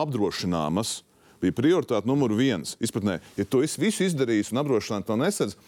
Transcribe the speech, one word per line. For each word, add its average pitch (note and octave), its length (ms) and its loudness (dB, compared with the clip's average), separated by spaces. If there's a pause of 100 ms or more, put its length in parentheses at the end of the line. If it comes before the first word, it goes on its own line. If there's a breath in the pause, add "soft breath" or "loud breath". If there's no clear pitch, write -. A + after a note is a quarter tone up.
apdrošināmas, F2+ 920 -2 (420 soft breath)
bija F2+ 160 2
prioritāte B2 480 2
numur C3+ 320 2
viens. A#2 400 0
Izpratnē, G#2 380 -2 (180 loud breath)
ja G2 160 -2
to C3 160 4
es D3+ 80 -4
visu G#3 320 -2
izdarīšu A#2+ 480 0
un B2+ 60 0
apdrošinātu A2+ 480 -2
to A2 100 0
nesedz, C#3+ 380 -2 (120)